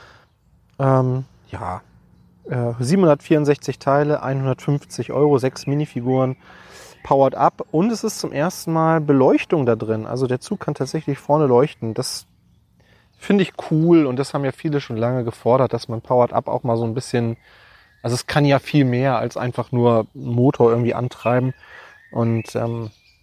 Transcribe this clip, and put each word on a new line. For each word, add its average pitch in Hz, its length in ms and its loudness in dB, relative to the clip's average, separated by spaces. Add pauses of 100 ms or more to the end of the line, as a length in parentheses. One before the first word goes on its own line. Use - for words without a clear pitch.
(800)
Ähm, 131 460 2 (240)
ja, - 320 -10 (640)
äh, 120 340 -4
siebenhundertvierundsechzig 147 1000 2
Teile, 147 460 0
einhundertfünfzig 135 880 -4
Euro, 139 260 4
sechs 127 300 -4
Minifiguren, 131 680 -2 (680)
powered 135 320 2
up. 151 360 0
Und 190 200 2
es 214 120 -6
ist 214 160 -6
zum 160 120 -8
ersten 160 420 -4
Mal 160 260 2
Beleuchtung 147 680 2
da 117 100 2
drin. 110 320 -4
Also 127 180 -4
der 127 140 -2
Zug - 220 -10
kann - 120 -6
tatsächlich 139 460 -6
vorne 151 260 2
leuchten. 120 480 2
Das - 320 -8 (920)
finde 196 260 0
ich - 100 -4 (180)
cool 165 340 4
und 127 120 -2
das 139 160 -4
haben 143 100 -4
ja 135 80 -2
viele 147 300 -4
schon 117 160 -8
lange 123 260 0
gefordert, 120 480 2
dass - 160 -6
man 110 140 -8
powered 123 320 2
up - 160 -2
auch - 140 -4
mal 117 120 0
so 117 80 -2
ein 113 100 -4
bisschen, 117 440 -4 (640)
also 120 140 -2
es - 120 -8
kann 147 160 2
ja 139 160 4
viel 147 240 2
mehr 127 340 0
als 117 200 -4
einfach 123 340 -6
nur 120 420 2
Motor 123 580 2
irgendwie 117 220 0
antreiben. 123 600 -2 (580)
Und, 117 440 -2
ähm, 117 360 -6 (320)